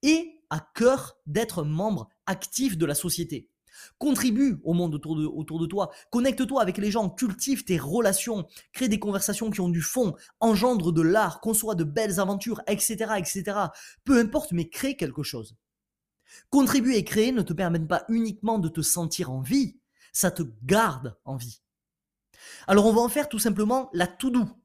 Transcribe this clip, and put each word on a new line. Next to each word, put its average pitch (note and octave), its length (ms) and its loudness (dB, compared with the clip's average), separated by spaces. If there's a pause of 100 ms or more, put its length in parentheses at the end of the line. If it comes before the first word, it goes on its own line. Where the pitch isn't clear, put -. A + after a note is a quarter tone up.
Et D#4+ 480 0
à D#3 100 -2 (160)
cœur C4 500 2
d'être F3+ 380 -4
membre D#3+ 460 -2 (160)
actif F#3 520 -4
de D#3+ 80 2
la D3 80 0
société. - 560 -4 (500)
Contribue B3+ 680 2
au E3 80 0
monde F3 220 2
autour D3+ 200 -6
de, D3+ 100 -2
autour D#3 340 -6
de E3 60 0
toi. F#3 260 -4 (200)
Connecte-toi B3+ 500 0
avec F#3 160 0
les G#3 140 -2
gens, G3+ 180 0
cultive B3+ 540 -4
tes F3+ 140 0
relations, G3+ 680 0 (280)
crée B3+ 160 0
des G#3 100 0
conversations G#3 500 -2
qui G3 120 -4
ont F3+ 80 2
du E3+ 120 0
fond, G3+ 320 0 (280)
engendre A3 500 4
de E3 100 4
l'art, F3+ 380 4
conçoit A3 360 0
de E3 100 0
belles G3 340 -2
aventures, G3 480 -2
et G3+ 120 0
cetera, A3 380 -2
et F#3 60 -2
cetera. G3 480 -4 (320)
Peu C4 160 6
importe, - 320 0
mais E3+ 160 -2
crée - 300 -6
quelque D3 260 -6
chose. A2+ 320 -10 (960)
Contribuer C4 480 4
et F#3+ 80 0
créer A3+ 260 2
ne A#3 120 0
te E3+ 100 -4
permettent E3 340 -2
pas F3 220 0
uniquement A3 500 -2
de E3 80 0
te D#3+ 140 -4
sentir E3 500 -2
en C3 80 -6
vie, F#3+ 400 0 (320)
ça F3+ 200 0
te F3 120 -4 (200)
garde C#3 600 0
en C3+ 140 -10
vie. A#2+ 240 -14 (1080)
Alors G3+ 200 6
on A3 60 6
va A3+ 80 6
en A#3+ 80 2
faire D4 200 0
tout A3 100 -4
simplement A3 540 0
la F3 140 0
to-do B3 380 0 (200)